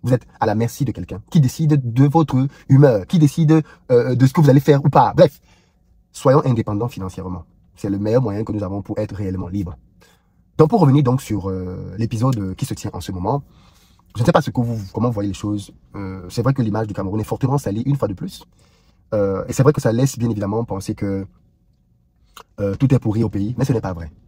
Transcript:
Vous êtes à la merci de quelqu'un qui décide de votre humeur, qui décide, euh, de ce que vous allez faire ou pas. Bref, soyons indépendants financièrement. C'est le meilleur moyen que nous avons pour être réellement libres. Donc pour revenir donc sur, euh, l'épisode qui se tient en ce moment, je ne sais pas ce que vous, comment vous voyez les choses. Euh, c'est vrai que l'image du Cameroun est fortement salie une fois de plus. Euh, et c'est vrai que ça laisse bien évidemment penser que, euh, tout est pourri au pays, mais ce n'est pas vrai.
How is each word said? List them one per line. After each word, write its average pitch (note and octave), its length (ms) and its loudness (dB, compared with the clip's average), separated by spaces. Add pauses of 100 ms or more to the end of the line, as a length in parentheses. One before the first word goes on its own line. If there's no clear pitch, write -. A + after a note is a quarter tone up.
Vous A#2+ 100 2
êtes - 140 -2 (140)
à A2 40 2
la G#2+ 100 2
merci A#2 280 -2
de A2+ 80 -2
quelqu'un F#2 300 -10 (100)
qui F3 80 6
décide C#3 540 2
de C3 100 4
votre D3 320 2 (320)
humeur, C3 400 6
qui F#3 120 0
décide, D#3 440 4 (300)
euh, B2 200 4
de B2 120 4
ce C3 80 4
que E3+ 80 2
vous C#3+ 80 6
allez C3+ 100 8
faire C#3 240 4
ou D3 60 4
pas. B2 260 4
Bref, D3+ 240 6 (720)
soyons D#3+ 340 2
indépendants A2+ 420 -2
financièrement. F#2 560 -10 (320)
C'est - 140 -8
le G2 80 -2
meilleur G#2+ 240 0
moyen G#2+ 220 -4
que G#2+ 80 -8
nous G2+ 120 -4
avons G2 180 -6
pour G#2 180 -8
être G#2 160 -6
réellement F#2 320 -6
libres. G2 300 -6 (800)
Donc D#3 120 6
pour A3 120 4
revenir D3 220 6
donc B2+ 180 0
sur, F#2+ 280 -6
euh, F#2 480 -8
l'épisode A2 580 -2
qui - 100 -6
se - 80 -8
tient G2+ 200 -10
en - 80 -10
ce F#2 100 -10
moment, G#2 320 -4 (720)
je G#2+ 60 -4
ne A#2 40 2
sais F3 60 2
pas F3 100 2
ce C#3 80 -4
que B2 120 -4
vous, A#2 180 -4 (140)
comment A#2 160 -2
vous A#2+ 40 -4
voyez G2+ 140 -4
les F#2+ 80 -6
choses. G#2 380 -8 (220)
Euh, F#2+ 340 -12
c'est A#2+ 120 -6
vrai C3 120 2
que C3 80 -2
l'image A2 260 -2
du G#2 60 -8
Cameroun G2 260 -6
est F2+ 60 -4
fortement C3+ 340 -2
salie G#2+ 220 -6
une C#3 140 -2
fois A2 120 -4
de F#2+ 60 -4
plus. - 300 -12 (680)
Euh, G2 340 -2
et - 60 -6
c'est - 80 0
vrai C3+ 120 4
que C#3+ 80 -4
ça A#2+ 100 0
laisse B2+ 260 -2
bien A#2 120 -2
évidemment G#2 340 -4
penser G#2 320 -8
que, G2 320 -6 (1300)
euh, G2 160 -4
tout C3+ 180 2
est B2 60 4
pourri A2 240 -2
au A2 60 -2
pays, G#2 280 -6
mais C3 80 -2
ce C#3 80 -2
n'est A2 80 0
pas F#2+ 120 -6
vrai. E2 180 -12 (160)